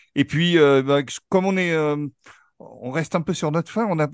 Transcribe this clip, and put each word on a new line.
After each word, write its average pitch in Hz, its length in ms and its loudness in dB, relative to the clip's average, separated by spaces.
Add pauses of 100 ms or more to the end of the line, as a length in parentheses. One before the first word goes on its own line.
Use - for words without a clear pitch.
(160)
Et 143 100 0
puis, 170 320 0
euh, 139 260 6
bah, 139 160 2 (100)
je, - 100 -12 (100)
comme 185 160 2
on 196 100 0
est, 180 160 -2
euh, 151 340 -2 (540)
on 113 320 -14
reste 156 240 -4
un 170 60 0
peu 180 120 -4
sur 160 200 -2
notre 170 180 -4
faim, 220 180 -2
on 170 80 -2
a, 151 160 0